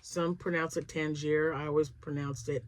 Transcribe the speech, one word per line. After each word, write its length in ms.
Some 320
pronounce 420
it 120
Tanger. 640
I 120
always 240
pronounced 580
it 200